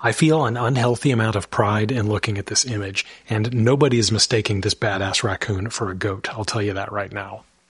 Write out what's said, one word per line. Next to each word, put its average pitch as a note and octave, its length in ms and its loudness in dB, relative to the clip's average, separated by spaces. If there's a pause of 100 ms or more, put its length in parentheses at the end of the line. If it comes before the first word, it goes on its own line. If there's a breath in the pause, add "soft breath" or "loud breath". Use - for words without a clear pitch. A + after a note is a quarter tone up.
I A#2 100 2
feel D#3 320 4
an A#2 120 0
unhealthy A#2+ 540 2
amount A2 240 2
of G2 160 -4
pride G#2+ 400 2
in A2 180 0
looking G#2 300 -2
at G2 80 -8
this - 180 0
image, G2+ 400 -4 (240 loud breath)
and A2 240 0
nobody B2 460 4
is G#2+ 140 2
mistaking G#2 480 2
this G2+ 140 0
badass G2 500 -2
raccoon G2+ 460 -2
for G#2 200 -4
a F#2 60 -6
goat, G2+ 360 -4
I'll G#2+ 120 -6
tell G#2+ 180 -2
you G2+ 120 -2
that G2 180 -6
right G2+ 200 -6
now. G2 300 -10 (280)